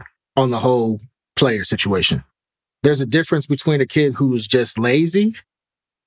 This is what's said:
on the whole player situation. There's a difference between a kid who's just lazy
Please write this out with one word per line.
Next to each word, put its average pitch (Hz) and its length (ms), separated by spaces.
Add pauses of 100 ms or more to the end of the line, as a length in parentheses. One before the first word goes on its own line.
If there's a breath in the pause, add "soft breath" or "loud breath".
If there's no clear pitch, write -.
(380)
on 131 140
the 117 80
whole 113 420 (340)
player 113 280
situation. 98 600 (600)
There's 143 180
a 135 60
difference 156 400
between 147 340
a 127 60
kid 147 280
who's 127 300
just 120 320
lazy 165 580 (720)